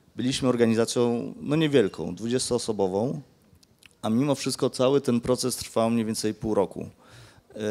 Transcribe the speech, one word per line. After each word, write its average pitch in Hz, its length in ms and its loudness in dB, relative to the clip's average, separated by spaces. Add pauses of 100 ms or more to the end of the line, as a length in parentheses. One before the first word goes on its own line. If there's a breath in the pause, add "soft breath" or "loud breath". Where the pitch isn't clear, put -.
(160)
byliśmy 127 320 -2
organizacją, 117 920 2
no, 143 160 -2
niewielką, 107 580 2
dwudziestoosobową, 113 1040 -2 (840)
a 107 80 -2
mimo 135 240 2
wszystko 131 360 -2
cały 139 300 2
ten 120 200 0
proces 127 360 0
trwał 113 340 0
mniej 117 140 0
więcej 107 300 -4
pół 107 200 -4
roku. 90 340 0 (840 loud breath)